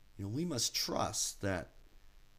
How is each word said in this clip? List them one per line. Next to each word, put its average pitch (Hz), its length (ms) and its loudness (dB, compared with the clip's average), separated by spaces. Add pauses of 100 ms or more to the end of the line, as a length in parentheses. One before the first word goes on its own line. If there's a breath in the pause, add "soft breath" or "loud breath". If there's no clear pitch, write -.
(180)
You 98 60 -6
know, 98 80 -4
we 151 140 0
must 139 280 0
trust - 680 0
that 95 300 0 (680)